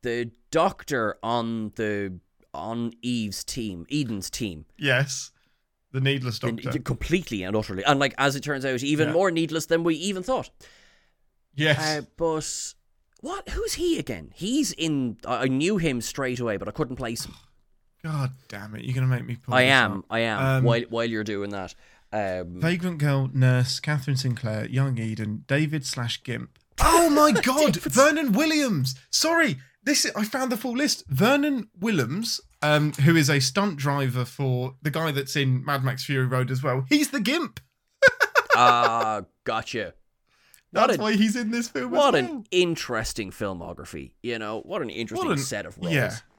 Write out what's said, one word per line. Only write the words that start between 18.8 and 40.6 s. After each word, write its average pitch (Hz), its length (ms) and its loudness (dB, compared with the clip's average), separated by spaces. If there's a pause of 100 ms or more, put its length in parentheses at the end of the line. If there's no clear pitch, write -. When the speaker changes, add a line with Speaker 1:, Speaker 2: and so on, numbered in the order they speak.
Speaker 2:
You're 127 100 -4
gonna 131 120 0
make 123 200 0
me 120 100 -8
pull - 180 -6
Speaker 1:
I 127 100 8
Speaker 2:
this 131 80 6
Speaker 1:
am, 110 260 4
Speaker 2:
up. 92 120 -10
Speaker 1:
I 113 100 -2
am. 113 240 0
Speaker 2:
Um, 131 200 2
Speaker 1:
While, 117 240 4
while 117 160 -2
you're 113 200 -2
doing 101 260 -6
that. 95 240 -8 (380)
Um, 92 480 -6
Speaker 2:
Vagrant 175 380 -2
Girl, 139 340 0
Nurse, 127 460 4
Catherine 147 380 -2
Sinclair, 110 520 -4
Young 131 300 0
Eden, 110 480 -4
David 147 400 0
slash - 380 -6
Gimp. 120 340 -10 (220)
Oh 339 300 6
my 302 220 6
Speaker 1:
<laughs> - 100 4
Speaker 2:
God, 262 320 4
Speaker 1:
David. - 180 -4
Speaker 2:
Vernon 294 400 6
Williams. 247 640 2 (160)
Sorry. 311 480 2 (260)
This 277 200 2
is, - 100 -2
I 214 100 -2
found 254 280 -2
the 247 40 -2
full 233 200 -4
list. - 320 0
Vernon 262 600 2 (100)
Williams, 180 600 0 (200)
um, 151 320 4
who 156 240 6
is 147 120 6
a 143 120 4
stunt 196 380 0
driver 135 460 0
for 131 560 -4
the 147 120 -4
guy 160 180 0
that's 135 240 -4
in 131 300 2
Mad 139 180 0
Max 131 220 -2
Fury 135 220 0
Road 127 260 0
as 127 100 -4
well. 135 260 0
He's 294 220 4
the 285 100 -2
Gimp. 269 440 -2
<laughs> - 60 -20 (840)
Speaker 1:
Ah, 117 680 6 (220)
gotcha. 110 500 -4 (800)